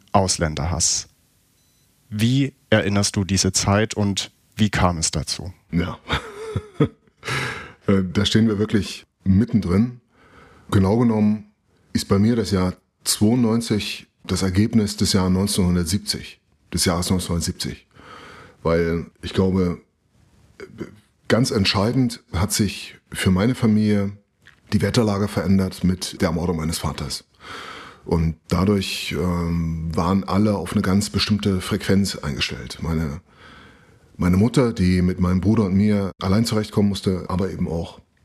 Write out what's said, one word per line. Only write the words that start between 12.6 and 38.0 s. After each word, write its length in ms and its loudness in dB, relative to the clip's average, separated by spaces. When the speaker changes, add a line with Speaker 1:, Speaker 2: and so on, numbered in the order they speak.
Speaker 2:
zweiundneunzig 1040 0
das 180 -2
Ergebnis 540 2
des 160 0
Jahres 180 2
neunzehnhundertsiebzig, 1120 0
des 140 -2
Jahres 220 0
neunzehnhundertsiebzig. 800 -4
Weil 420 0
ich 100 -10
glaube, 480 0
ganz 240 2
entscheidend 800 0
hat 200 0
sich 440 -4
für 180 0
meine 240 2
Familie 560 2
die 100 2
Wetterlage 460 2
verändert 560 0
mit 360 -2
der 100 2
Ermordung 260 -2
meines 220 -4
Vaters. 480 -8
Und 340 0
dadurch, 680 0
ähm, 800 -2
waren 300 2
alle 320 0
auf 160 -6
eine 100 0
ganz 280 2
bestimmte 500 0
Frequenz 560 0
eingestellt. 640 -8
Meine, 400 -4
meine 200 2
Mutter, 360 4
die 280 2
mit 200 0
meinem 200 2
Bruder 260 2
und 80 -2
mir 360 2
allein 240 2
zurechtkommen 440 0
musste, 400 -2
aber 220 -2
eben 180 -4
auch 320 -6